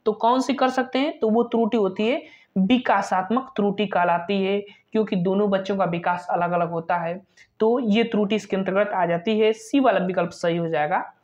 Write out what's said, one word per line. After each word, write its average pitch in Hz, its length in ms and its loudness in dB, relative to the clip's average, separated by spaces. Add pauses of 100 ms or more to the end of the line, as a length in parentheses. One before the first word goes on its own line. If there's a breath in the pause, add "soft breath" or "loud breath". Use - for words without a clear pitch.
तो 220 80 2
कौन 240 280 2
सी 262 140 -2
कर 262 140 2
सकते 254 300 -2
हैं? 294 200 -2
तो 220 120 0
वो 233 120 4
त्रुटि 233 340 0
होती 208 320 0
है, 294 140 -2 (360 loud breath)
विकासात्मक 208 1000 0
त्रुटि 202 300 0
कहलाती 175 560 0
है, 196 180 0
क्योंकि 214 560 -4
दोनों 196 340 2
बच्चों 196 260 -2
का 190 80 0
विकास 175 460 -2
अलग-अलग 175 400 0
होता 170 260 -4
है, 170 260 -6 (380 soft breath)
तो 226 180 2
ये 226 260 2
त्रुटि 208 320 0
इसके 202 200 -4
अंतर्गत 190 380 0
आ 185 120 0
जाती 170 320 0
है। 220 140 4
सी 277 280 0
वाला 220 180 4
विकल्प 180 320 -2
सही 170 260 -2
हो 170 120 -2
जाएगा 160 560 -2